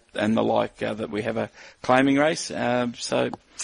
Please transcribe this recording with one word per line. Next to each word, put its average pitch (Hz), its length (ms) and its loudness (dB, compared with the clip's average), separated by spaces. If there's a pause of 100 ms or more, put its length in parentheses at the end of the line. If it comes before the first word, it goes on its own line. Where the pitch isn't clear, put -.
(160)
and 110 200 2
the 113 80 4
like, 113 380 0
uh, 110 140 -4
that 107 160 -8
we 104 100 -4
have 113 160 -4
a 110 140 -4 (320)
claiming 135 340 4
race. 160 320 0
Um, 120 460 -2
so 127 340 -2 (340)